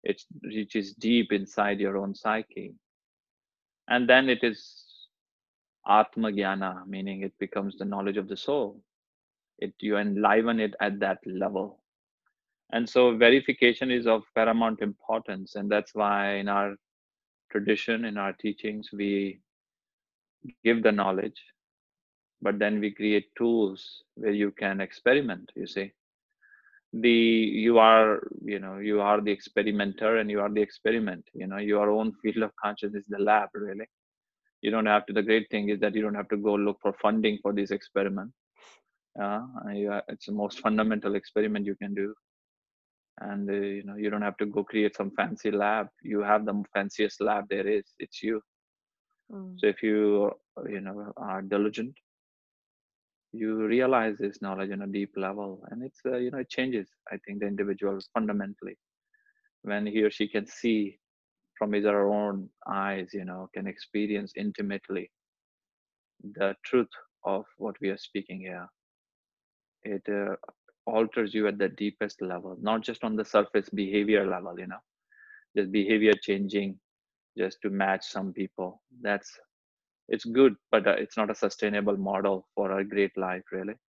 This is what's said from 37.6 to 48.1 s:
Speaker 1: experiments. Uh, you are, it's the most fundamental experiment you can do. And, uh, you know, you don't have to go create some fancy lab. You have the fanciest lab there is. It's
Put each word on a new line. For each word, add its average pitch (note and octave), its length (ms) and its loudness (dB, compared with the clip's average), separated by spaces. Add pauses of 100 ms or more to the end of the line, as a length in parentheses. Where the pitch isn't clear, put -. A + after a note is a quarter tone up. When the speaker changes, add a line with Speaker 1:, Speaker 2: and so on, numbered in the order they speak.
Speaker 1:
experiments. G2 640 -2 (840)
Uh, G#2 200 -2 (320)
you G2+ 180 -2
are, G#2 180 -4
it's - 180 -14
the G#2 60 -8
most G#2 280 -4
fundamental G#2+ 540 2
experiment G#2 520 -2
you G2 100 -4
can G2+ 180 -8
do. G2+ 200 -4 (1040)
And, G2+ 280 -8
uh, G2 40 -4
you G2+ 320 -6
know, G2+ 120 -14
you G#2 140 -4
don't G#2 120 -4
have G2+ 160 -4
to G#2 80 -2
go G2+ 180 -4
create G#2+ 320 0
some G2 140 -4
fancy G#2 400 -4
lab. G#2 380 0 (140)
You G#2 180 -2
have G#2+ 260 2
the G2+ 160 -2 (100)
fanciest G2+ 480 -2
lab G#2 300 0
there G2 160 -2
is. G#2 180 0 (140)
It's - 240 -12